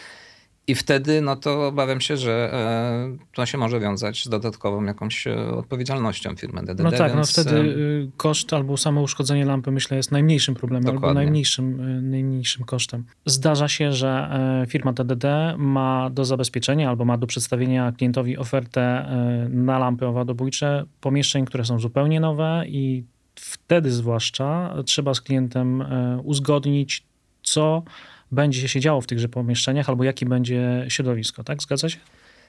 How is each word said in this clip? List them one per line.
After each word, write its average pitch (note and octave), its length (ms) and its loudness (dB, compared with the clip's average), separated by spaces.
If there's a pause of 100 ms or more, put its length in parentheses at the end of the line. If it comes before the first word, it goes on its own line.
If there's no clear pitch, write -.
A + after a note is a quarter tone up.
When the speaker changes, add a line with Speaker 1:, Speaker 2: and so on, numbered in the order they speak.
(680)
Speaker 1:
I B2+ 80 2
wtedy, D3 460 2
no C#3 140 0
to C#3+ 320 -2
obawiam C3+ 340 0
się, D3+ 160 -2
że, A#2+ 360 0
e, A#2+ 640 -2 (160)
to B2 120 -2
się C#3 120 -4
może A#2+ 220 0
wiązać G#2 460 -2
z A#2+ 40 -8
dodatkową G#2 540 -2
jakąś, G#2 440 -4
e, A2+ 80 -2 (120)
odpowiedzialnością A#2+ 880 -4
firmy - 260 -8
D F#2 60 -6
D - 80 -6
D, E3 80 0
Speaker 2:
No E3 80 4
tak, C#3+ 200 4
no - 40 2
Speaker 1:
więc, D3+ 160 2
Speaker 2:
wtedy, D3+ 240 4
Speaker 1:
em, D3+ 120 6
Speaker 2:
y, D3 500 0
koszt - 360 0
albo C#3 240 0
samo D3 240 2
uszkodzenie C#3+ 440 0
lampy, C3+ 260 0
myślę, C3+ 260 0
jest C3+ 140 -2
najmniejszym C#3+ 440 4
problemem B2 320 0
albo C3+ 120 0
Speaker 1:
Dokładnie. C#3 220 4
Speaker 2:
najmniejszym, C3 580 0 (180)
y, B2+ 40 -4
najmniejszym C3 640 -2
kosztem. A#2+ 400 -4 (200)
Zdarza C#3+ 420 4
się, C#3+ 260 0
że, C3+ 360 0 (340)
e, A#2+ 40 -2
firma B2+ 260 -2
D B2+ 100 -2
D B2 120 0
D D3 420 0
ma C3 520 2
do C3 160 -2
zabezpieczenia C3 640 0
albo A#2+ 160 0
ma A#2+ 120 4
do A#2+ 100 -2
przedstawienia B2+ 640 0
klientowi B2 460 0
ofertę, B2+ 440 -2
e, B2 680 0
na B2+ 300 2
lampy B2 260 0
owadobójcze B2+ 800 -2 (160)
pomieszczeń, C#3 440 0
które B2 200 -2
są A#2+ 140 0
zupełnie C#3+ 400 2
nowe D#3+ 480 0
i C3+ 360 -2 (320)
wtedy - 560 0
zwłaszcza B2+ 840 -2 (100)
trzeba C#3 280 0
z A#2+ 80 -4
klientem, B2+ 600 0
e, B2+ 420 -2
uzgodnić, C#3+ 800 0 (400)
co D#3 400 2 (480)
będzie C3+ 360 2
się C3+ 120 -2
działo C#3+ 220 2
w - 60 -12
tychże A#2 220 -2
pomieszczeniach B2+ 600 0
albo B2+ 140 0
jakie C3+ 220 0
będzie B2 600 0
środowisko, A#2+ 560 -4
tak? C#3+ 180 -6
Zgadza D3 280 -2
się? E3 80 -6 (520)